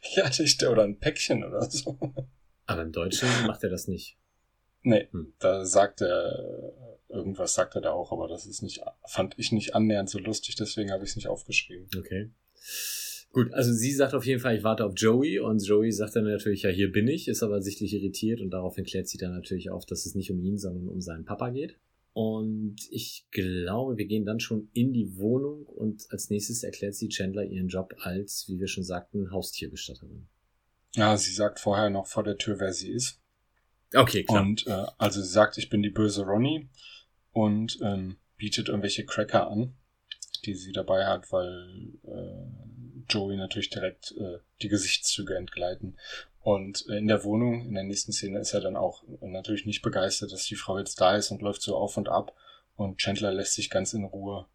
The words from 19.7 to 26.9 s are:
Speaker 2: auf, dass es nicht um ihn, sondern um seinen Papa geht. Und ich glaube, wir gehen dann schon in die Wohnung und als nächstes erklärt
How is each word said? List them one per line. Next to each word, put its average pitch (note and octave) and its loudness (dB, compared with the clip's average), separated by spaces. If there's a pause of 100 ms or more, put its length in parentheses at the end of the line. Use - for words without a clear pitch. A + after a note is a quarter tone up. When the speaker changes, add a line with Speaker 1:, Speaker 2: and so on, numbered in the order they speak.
Speaker 2:
auf, F#2 -8
dass - -6
es E2+ -10
nicht G2 -4
um F2+ 0
ihn, G2 0
sondern F#2 -6
um F#2 -6
seinen E2 -8
Papa B2 -4
geht. C3+ -6 (360)
Und A2 -2 (160)
ich - -8
glaube, F#2+ -2
wir G#2 -2
gehen G#2 0
dann A2 -2
schon G#2+ -4
in B2+ 2
die F#2+ 0
Wohnung C#3 0
und - -4
als - -8
nächstes G#2 -2
erklärt - -6